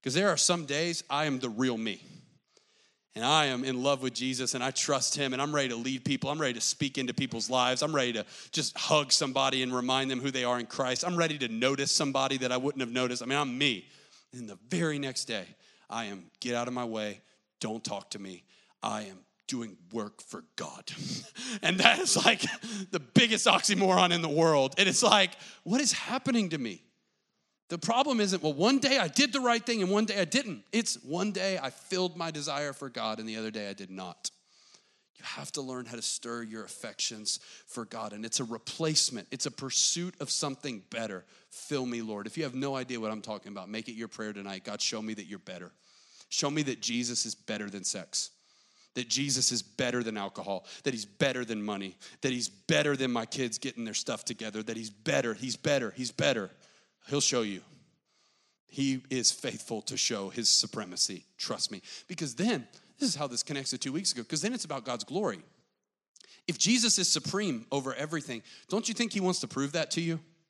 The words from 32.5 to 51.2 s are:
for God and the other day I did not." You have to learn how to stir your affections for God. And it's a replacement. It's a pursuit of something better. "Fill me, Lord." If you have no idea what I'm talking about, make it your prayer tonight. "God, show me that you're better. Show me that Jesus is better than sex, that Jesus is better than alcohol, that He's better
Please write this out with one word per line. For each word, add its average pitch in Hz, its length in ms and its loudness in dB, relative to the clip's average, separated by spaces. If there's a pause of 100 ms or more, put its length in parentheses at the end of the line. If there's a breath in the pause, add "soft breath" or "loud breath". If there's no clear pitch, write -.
for 135 160 -10
God 110 300 -4
and 110 100 -8
the 110 60 -6
other 110 160 -4
day 104 180 -6
I 101 40 -8
did 98 180 -12
not." 92 400 -10 (840 soft breath)
You - 80 -20
have - 280 -10
to 147 100 -6
learn 127 240 -6
how 120 100 -12
to 113 60 -8
stir 117 400 -6
your 110 220 -10
affections - 760 -6 (280 loud breath)
for 117 180 -8
God. 113 260 -8
And 107 140 -10
it's - 140 -2
a 131 40 0
replacement. 120 840 -2
It's - 160 -6
a - 60 -4
pursuit - 680 -2
of - 120 -6
something 135 480 -4 (100)
better. 107 380 -6 (240 soft breath)
"Fill 135 340 -4
me, 120 160 -2
Lord." 107 240 -6
If 113 120 -8
you 156 60 -2
have 127 120 -6
no 139 200 0
idea 127 240 -4
what 110 120 -2
I'm 107 100 -6
talking 104 300 -10
about, 95 180 -10
make 110 180 -6
it 120 60 -10
your 113 140 -8
prayer 107 260 -8
tonight. 98 300 -8
"God, 104 180 -6
show 110 220 -2
me 110 100 -4
that 101 140 -10
you're 98 100 -12
better. 90 340 -14 (580 loud breath)
Show - 200 0
me 151 140 0
that 131 180 -4
Jesus 120 420 -2
is 113 120 -6
better 104 340 -8
than 95 140 -10
sex, - 480 -4 (640 soft breath)
that 123 140 -4
Jesus 131 420 2
is 117 100 -2
better 123 400 -2
than 110 160 -4
alcohol, 98 480 -6 (200 loud breath)
that 135 100 0
He's 107 100 -8
better 127 400 0